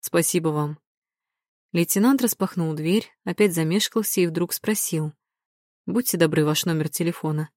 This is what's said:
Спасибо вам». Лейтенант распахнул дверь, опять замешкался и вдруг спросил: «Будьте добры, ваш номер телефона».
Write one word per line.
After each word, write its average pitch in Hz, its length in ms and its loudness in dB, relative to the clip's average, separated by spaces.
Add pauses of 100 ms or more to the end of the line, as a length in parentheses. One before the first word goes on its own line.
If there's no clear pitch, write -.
Спасибо 165 480 0
вам». 151 300 -2 (920)
Лейтенант 202 500 2
распахнул 180 500 -2
дверь, 165 400 -2 (120)
опять 190 280 2
замешкался 185 680 0
и 175 40 4
вдруг 170 280 -2
спросил: 160 580 -4 (720)
«Будьте 214 320 -2
добры, 156 280 4
ваш 151 200 0
номер 156 240 0
телефона». 156 680 -4